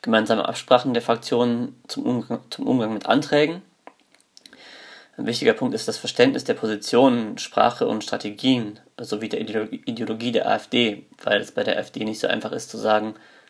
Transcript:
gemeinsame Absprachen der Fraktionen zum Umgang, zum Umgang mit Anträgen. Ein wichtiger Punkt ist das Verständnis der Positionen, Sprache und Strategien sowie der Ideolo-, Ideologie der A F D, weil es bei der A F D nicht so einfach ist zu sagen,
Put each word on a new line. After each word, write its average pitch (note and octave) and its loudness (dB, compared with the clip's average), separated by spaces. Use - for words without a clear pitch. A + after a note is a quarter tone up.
gemeinsame A2 2
Absprachen B2 2
der A#2 0
Fraktionen A#2+ 0
zum - -6
Umgang, A#2+ -2
zum - -8
Umgang A2+ 2
mit G#2 -8
Anträgen. D3 2
Ein - -6
wichtiger A#2 2
Punkt - -2
ist - -6
das A2 -4
Verständnis - 2
der - 0
Positionen, A#2 2
Sprache A#2 0
und A2 -2
Strategien A2 -2
sowie A2 -6
der - -4
Ideolo-, G#2+ -4
Ideologie A2+ -6
der A2+ 0
A A2+ 4
F - -4
D, A#2 0
weil G#2 2
es - -10
bei - -2
der G#2 0
A - -2
F - -8
D - -6
nicht - -6
so - 0
einfach G#2 -4
ist - -8
zu A2 -10
sagen, G#2+ 0